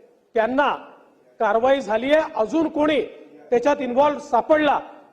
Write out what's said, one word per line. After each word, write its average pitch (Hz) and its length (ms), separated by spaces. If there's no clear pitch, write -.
त्यांना 240 420
कारवाई 233 420
झाली 226 300
आहे. 311 240
अजून 269 320
कोणी 302 340
त्याच्यात 247 300
इन्व्हॉल्व 269 400
सापडला 277 600